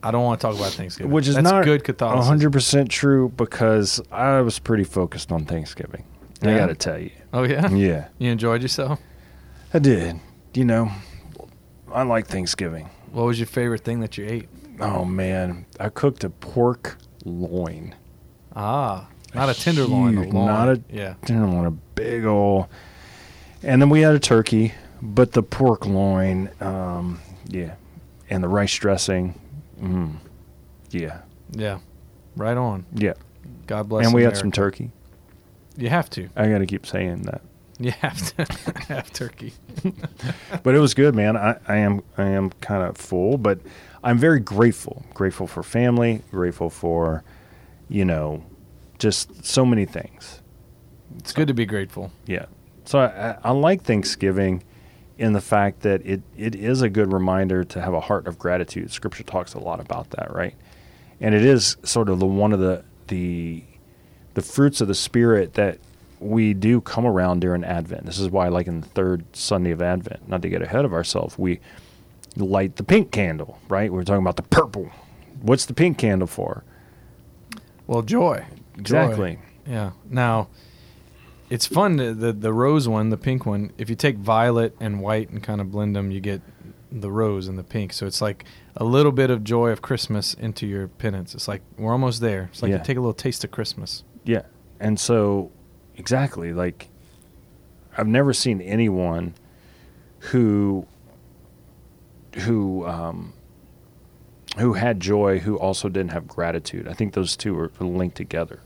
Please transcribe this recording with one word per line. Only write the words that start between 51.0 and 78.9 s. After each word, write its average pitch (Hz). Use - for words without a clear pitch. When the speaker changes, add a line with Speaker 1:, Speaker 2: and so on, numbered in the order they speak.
Speaker 1:
It's -
good 151
to 135
be 117
grateful. 95
Speaker 2:
Yeah. 87
So -
I, 131
I, 104
I 117
like 165
Thanksgiving 95
in 110
the 104
fact 101
that 98
it, 95
it 110
is 117
a 120
good 98
reminder 92
to 90
have 90
a 80
heart 87
of 85
gratitude. 90
Scripture -
talks -
a -
lot 85
about -
that, -
right? -
And 110
it 107
is 131
sort 113
of 92
the, 95
one 101
of 98
the, 92
the, 85
the 98
fruits 139
of 107
the 98
Spirit 117
that 101
we 107
do 110
come -
around 90
during 87
Advent. 85
This 87
is 95
why, 90
like, 87
in 85
the -
third 90
Sunday 90
of 82
Advent, 87
not 92
to 90
get 87
ahead 98
of 120
ourselves, 82
we 90
light 95
the -
pink 196
candle, 80
right? 98
We're 90
talking 98
about 90
the 87
purple. 101
What's 117
the -
pink 165
candle 95
for? -
Speaker 1:
Well, 117
joy. 160
Speaker 2:
Exactly. 101